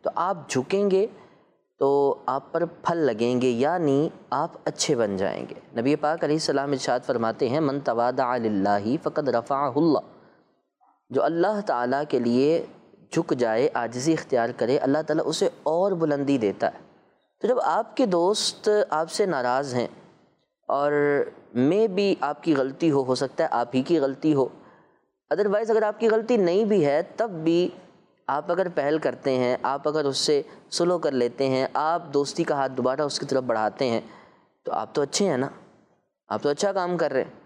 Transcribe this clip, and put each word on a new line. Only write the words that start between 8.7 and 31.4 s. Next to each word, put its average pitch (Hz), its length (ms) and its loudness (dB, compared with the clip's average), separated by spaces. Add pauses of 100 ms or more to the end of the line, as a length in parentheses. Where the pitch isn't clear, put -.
فقد 151 260 -2
رفعہ 131 480 -2
اللہ۔" 147 220 4 (1120)
جو 127 140 0
اللہ 175 420 0
تعالیٰ 131 420 -2
کے 135 100 0
لیے 127 480 2 (440)
جھک 160 280 -2
جائے، 117 360 2
عاجزی 123 380 -2
اختیار 123 440 0
کرے، 123 220 0
اللہ 139 280 0
تعالیٰ 156 200 0
اسے 170 220 0 (140)
اور 175 300 0
بلندی 143 460 0
دیتا 101 280 0
ہے۔ - 120 -4 (640)
تو - 80 -2
جب 247 120 2
آپ 190 360 -2
کے 262 100 2
دوست 185 640 0 (220)
آپ 160 200 -2
سے 208 160 0
ناراض 131 480 0
ہیں 120 120 0 (840)
اور 147 540 2 (320)
میں 165 320 2
بھی 196 340 0
آپ 147 220 -4
کی 156 140 2
غلطی 135 340 0
ہو، 139 120 4
ہو 127 120 0
سکتا 139 300 -2
ہے - 80 0
آپ 120 240 -2
ہی 131 60 2
کی 165 160 2
غلطی 139 360 2
ہو، 131 140 2 (840)
otherwise 208 360 0
اگر 220 120 4
آپ 208 180 -2
کی 226 80 2
غلطی 226 280 2
نہیں 190 280 4
بھی 196 220 4
ہے 147 160 2 (140)
تب 220 140 -2
بھی 170 380 2 (580)
آپ 147 240 -4
اگر 180 240 0
پہل 151 240 0
کرتے 135 360 -2
ہیں، 127 280 2
آپ 143 260 -2
اگر 151 160 -2
اس 135 120 -2
سے 143 260 2 (280)
سلو 175 280 0
کر 156 140 0
لیتے 123 360 0